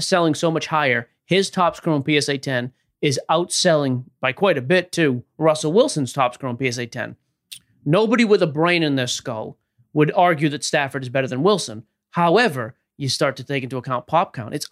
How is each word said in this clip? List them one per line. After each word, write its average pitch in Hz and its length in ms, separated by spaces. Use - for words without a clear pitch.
selling 170 340
so 165 160
much 156 160
higher? 135 420
His 190 220
Topps 170 320
Chrome 151 220
P 151 140
S 139 120
A 143 100
ten 127 340
is 143 180
outselling 151 720
by 131 120
quite 185 260
a - 40
bit 175 300
to 135 300
Russell 151 340
Wilson's 185 400
Topps 131 240
Chrome 123 220
P 131 100
S 117 100
A 120 80
ten. 117 300
Nobody 220 400
with 202 180
a 180 40
brain 165 360
in 143 140
their 127 100
skull 117 500
would 151 200
argue 170 360
that 143 140
Stafford 139 380
is 127 60
better 131 200
than 127 140
Wilson. 165 420
However, 170 640
you 139 100
start 135 280
to 131 80
take 139 180
into 127 140
account 123 300
pop 170 280
count. 110 200
It's 180 180